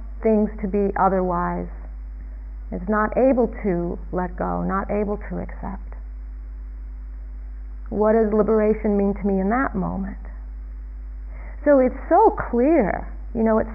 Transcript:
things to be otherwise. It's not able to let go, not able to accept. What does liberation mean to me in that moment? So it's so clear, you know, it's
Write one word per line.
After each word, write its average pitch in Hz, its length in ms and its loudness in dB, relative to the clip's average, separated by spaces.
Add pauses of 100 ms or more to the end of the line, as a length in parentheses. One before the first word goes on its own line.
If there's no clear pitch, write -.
(220)
things 214 280 4 (120)
to 202 80 -2
be 196 280 2
otherwise. 180 720 0 (1000)
It's 180 180 -6
not 214 300 2
able 240 320 4 (160)
to 175 320 0 (160)
let 180 240 -4
go, 175 240 -2
not 185 280 -2
able 208 280 -2 (120)
to 180 120 -6
accept. - 560 -10 (1900)
What 214 240 4
does 214 160 4
liberation 214 640 4
mean 202 240 4
to 196 80 -2
me 196 80 4
in 190 160 2
that 262 240 0
moment? 190 400 -4 (1500)
So 285 140 8
it's 254 300 4
so 415 260 8 (160)
clear, 254 560 4 (300)
you 226 80 4
know, 220 160 6
it's 226 140 -2